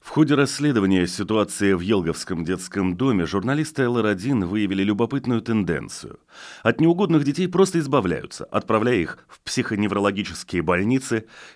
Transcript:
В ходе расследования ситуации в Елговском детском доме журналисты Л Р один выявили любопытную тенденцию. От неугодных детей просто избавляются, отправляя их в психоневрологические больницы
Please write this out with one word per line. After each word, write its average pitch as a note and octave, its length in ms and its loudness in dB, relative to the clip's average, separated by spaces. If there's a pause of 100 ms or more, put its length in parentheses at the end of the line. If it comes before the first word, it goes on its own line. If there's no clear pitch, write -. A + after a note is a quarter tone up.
(140)
В - 20 2
ходе D3 200 4
расследования A2 720 2
ситуации G2+ 640 0
в F2+ 80 2
Елговском F2+ 640 -2
детском F#2 520 -2
доме G#2+ 300 0
журналисты C3+ 560 -2
Л A#2+ 160 0
Р A2 80 0
один G#2 380 0
выявили F#2+ 400 0
любопытную A#2 580 0
тенденцию. E2+ 800 -4 (420)
От A#2 180 2
неугодных E3 440 4
детей F3 240 -2
просто F#3 320 2
избавляются, C3 640 -2
отправляя A2 500 0
их E2+ 320 -2
в - 140 -20
психоневрологические G2+ 1200 -2
больницы A2 600 0 (320)